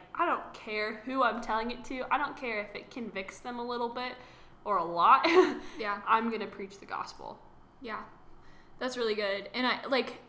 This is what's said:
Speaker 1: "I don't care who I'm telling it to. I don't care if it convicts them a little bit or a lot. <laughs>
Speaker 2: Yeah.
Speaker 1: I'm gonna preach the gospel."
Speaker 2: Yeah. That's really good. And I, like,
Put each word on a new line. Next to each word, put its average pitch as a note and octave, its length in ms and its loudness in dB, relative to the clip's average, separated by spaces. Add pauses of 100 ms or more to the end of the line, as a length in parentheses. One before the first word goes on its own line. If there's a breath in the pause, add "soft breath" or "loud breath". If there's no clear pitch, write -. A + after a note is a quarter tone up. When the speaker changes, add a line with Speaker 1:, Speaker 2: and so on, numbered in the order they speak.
(160)
Speaker 1:
"I E4+ 100 2
don't - 280 0
care G#3+ 520 -4
who C4 160 0
I'm A#3 200 2
telling A3+ 300 0
it A#3+ 140 -8
to. B3+ 260 -6
I C4 60 4
don't C#4 200 -2
care A3+ 240 -4
if G#3 140 -10
it - 160 -12
convicts F#3+ 480 -8
them A#3+ 200 -8
a A#3+ 60 -4
little A#3+ 240 -2
bit B3 240 -6 (520 loud breath)
or G3+ 120 2
a E3+ 80 2
lot. F3 400 8
<laughs> E4+ 520 6
Speaker 2:
Yeah. G#3 300 -4
Speaker 1:
I'm A3+ 240 4
gonna G#3 160 -4
preach G3 320 -12
the - 60 -18
gospel." - 520 -8 (440)
Speaker 2:
Yeah. A3 180 -8 (800 loud breath)
That's B3 160 -4
really A3+ 200 2
good. G3 380 -2
And B3+ 140 0
I, - 200 -2
like, A#3+ 420 0